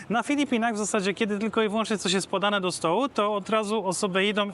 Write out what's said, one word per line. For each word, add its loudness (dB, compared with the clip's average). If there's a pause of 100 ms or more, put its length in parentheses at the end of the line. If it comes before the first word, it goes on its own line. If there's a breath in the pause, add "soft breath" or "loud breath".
(100)
Na 2
Filipinach 0
w -4
zasadzie, 0
kiedy -2
tylko 0
i 2
wyłącznie 0
coś 0
jest 0
podane 0
do 0
stołu, 2
to 0
od -4
razu 0
osoby 0
idą 0